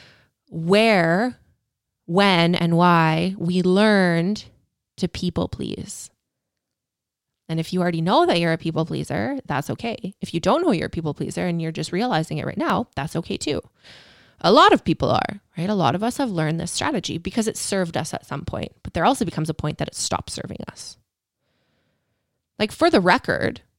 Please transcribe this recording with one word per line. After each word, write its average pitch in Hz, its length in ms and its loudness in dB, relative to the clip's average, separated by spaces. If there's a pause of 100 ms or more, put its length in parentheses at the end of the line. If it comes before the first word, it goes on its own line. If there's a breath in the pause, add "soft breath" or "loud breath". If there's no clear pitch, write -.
(480 loud breath)
where, 190 920 2 (680)
when, 175 480 4
and 170 220 2
why 170 640 4
we 180 240 0
learned 185 840 2 (500)
to 185 100 -2
people 175 420 -4
please. - 640 -10 (1400)
And 160 120 -2
if - 120 -6
you 180 80 0
already 175 200 0
know 240 260 4
that 175 140 2
you're 165 120 2
a 165 60 0
people 160 260 -2
pleaser, 170 600 -4
that's 143 240 -4
okay. - 500 -8
If - 140 -8
you 170 60 -2
don't 254 220 2
know 330 100 2
you're 165 160 0
a - 20 -8
people 160 240 -4
pleaser - 320 -6
and 170 160 -2
you're 160 100 -6
just 160 200 -8
realizing 175 460 -2
it - 80 -6
right - 120 -6
now, 247 360 -2
that's 143 220 -6
okay 165 200 -4
too. - 260 -4 (760 loud breath)
A - 120 4
lot 359 200 8
of - 120 2
people - 260 0
are, - 300 -2 (160)
right? 170 120 -2
A 214 60 -2
lot 156 200 2
of 190 80 -2
us 240 160 -2
have 262 120 -2
learned 160 300 -2
this 170 100 -6
strategy - 480 -4
because 208 300 -2
it - 80 -4
served 185 400 -4
us - 180 -4
at - 120 -12
some - 180 -8
point, - 280 -8 (100)
but - 120 -14
there 170 100 0
also 247 200 2
becomes 160 260 -2
a 156 40 -6
point - 240 -6
that - 100 -4
it - 60 -14
stops - 400 -6
serving - 260 -12 (100)
us. - 260 -20 (1600)
Like, 214 120 0
for 330 200 2
the 285 100 4
record, - 640 0 (160)